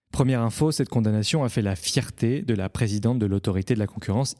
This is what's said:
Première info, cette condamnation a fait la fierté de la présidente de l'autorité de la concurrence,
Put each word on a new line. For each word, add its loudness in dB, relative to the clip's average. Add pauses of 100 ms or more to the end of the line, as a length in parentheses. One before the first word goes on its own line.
(120)
Première 2
info, 2
cette -2
condamnation 2
a 0
fait -2
la 0
fierté -2
de 0
la -2
présidente 0
de 0
l'autorité 0
de -2
la 0
concurrence, -4